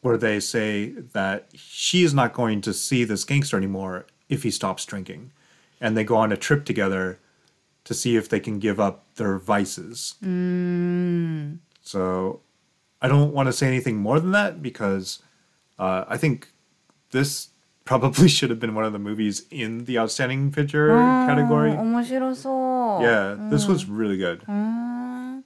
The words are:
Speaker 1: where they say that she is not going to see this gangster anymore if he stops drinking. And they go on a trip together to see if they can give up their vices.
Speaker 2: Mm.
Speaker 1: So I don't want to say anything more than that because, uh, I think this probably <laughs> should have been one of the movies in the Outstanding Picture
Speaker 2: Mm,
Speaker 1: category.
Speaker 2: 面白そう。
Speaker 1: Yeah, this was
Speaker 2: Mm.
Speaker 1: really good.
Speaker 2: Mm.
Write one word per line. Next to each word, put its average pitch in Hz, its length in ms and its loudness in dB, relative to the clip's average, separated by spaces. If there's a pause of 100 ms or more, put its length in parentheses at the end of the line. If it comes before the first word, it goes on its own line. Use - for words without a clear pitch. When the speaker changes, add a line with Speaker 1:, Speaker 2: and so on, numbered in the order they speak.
Speaker 1:
where 117 160 2
they 107 220 2
say 107 520 -2 (220)
that 98 420 -4
she - 480 0
is 160 100 4
not 131 200 2
going 110 280 0
to 101 120 -4
see 123 300 0
this 104 220 -2
gangster 143 320 0
anymore 95 480 -6 (240)
if 123 140 -4
he 110 80 0
stops - 340 -4
drinking. 95 460 -12 (500)
And 110 160 0
they 110 60 2
go 113 120 2
on 110 160 4
a 101 60 -2
trip 143 260 0
together 95 560 -2 (640)
to - 100 -8
see 117 220 0
if 107 140 2
they 107 100 0
can 104 200 -6
give 101 200 0
up 98 240 0 (120)
their 98 220 -2
vices. 98 880 -4
Speaker 2:
Mm. 175 1300 -2 (240)
Speaker 1:
So 92 600 -4 (600)
I 127 60 0
don't 143 260 4
want 139 140 2
to 127 60 0
say 135 140 0
anything 127 300 0
more 113 220 2
than 180 120 0
that 202 300 0
because, 98 600 -4 (560)
uh, 95 300 -2
I 110 100 -6
think - 340 -2 (600)
this 139 380 -2 (340)
probably 139 440 6
<laughs> 143 80 6
should 127 140 2
have 117 100 -2
been 113 160 -4
one 110 100 0
of 107 80 -2
the 104 60 -6
movies 104 520 -2
in 117 340 -6
the 123 140 -2
Outstanding 131 520 0
Picture 151 380 2
Speaker 2:
Mm, 254 380 6
Speaker 1:
category. - 480 4
Speaker 2:
面 233 280 0
白 254 320 -2
そ 254 640 -2
う。 - 20 2
Speaker 1:
Yeah, 202 320 4 (140)
this 147 180 2
was 160 180 0
Speaker 2:
Mm. 101 120 -6
Speaker 1:
really 104 200 0
good. 87 300 -2
Speaker 2:
Mm. 240 1000 -6